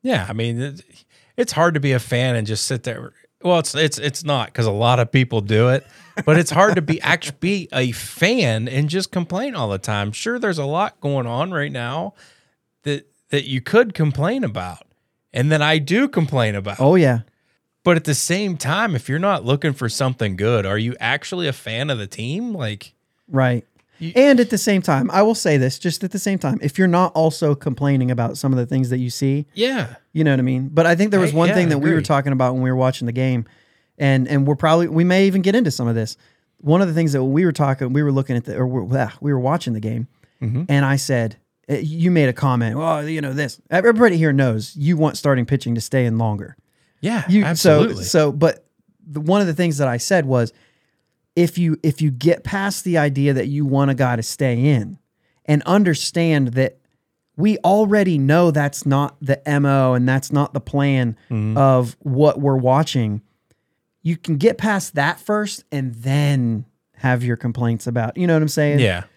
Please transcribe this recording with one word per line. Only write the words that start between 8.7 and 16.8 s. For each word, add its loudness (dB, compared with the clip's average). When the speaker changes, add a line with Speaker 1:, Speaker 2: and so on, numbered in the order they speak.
Speaker 1:
just -6
complain -6
all -4
the -4
time. -4
Sure, -6
there's -2
a -6
lot -4
going -4
on -4
right -6
now -8
that, -6
that -2
you -6
could 2
complain -2
about -8
and 0
that 2
I 2
do 0
complain 0
about. -6
Speaker 2:
Oh, 6